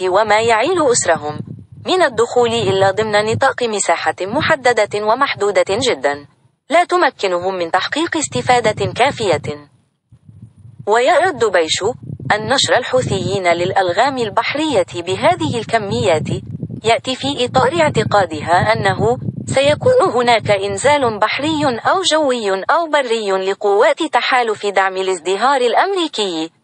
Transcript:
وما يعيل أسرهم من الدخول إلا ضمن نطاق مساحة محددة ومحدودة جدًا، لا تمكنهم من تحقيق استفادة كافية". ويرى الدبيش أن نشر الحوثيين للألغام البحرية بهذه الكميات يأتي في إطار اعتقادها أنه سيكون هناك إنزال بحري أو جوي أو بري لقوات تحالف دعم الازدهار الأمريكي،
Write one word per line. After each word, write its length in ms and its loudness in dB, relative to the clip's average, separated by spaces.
وما 400 2
يعيل 500 2
أسرهم 480 0
من 160 0
الدخول 520 2
إلا 380 2
ضمن 340 0
نطاق 380 0
مساحة 580 -2
محددة 840 0
ومحدودة 640 0
جدًا، 580 -2
لا 140 4
تمكنهم 720 0
من 160 -4
تحقيق 460 -2
استفادة 760 0
كافية". 760 -2
ويرى 380 4
الدبيش 580 0
أن 180 -4
نشر 240 2
الحوثيين 680 -2
للألغام 720 0
البحرية 680 -2
بهذه 600 0
الكميات 720 0
يأتي 320 0
في 300 -4
إطار 360 2
اعتقادها 920 2
أنه 440 0
سيكون 560 2
هناك 380 2
إنزال 680 0
بحري 680 -2
أو 160 2
جوي 640 0
أو 240 0
بري 440 0
لقوات 720 2
تحالف 600 0
دعم 320 0
الازدهار 640 0
الأمريكي، 880 -2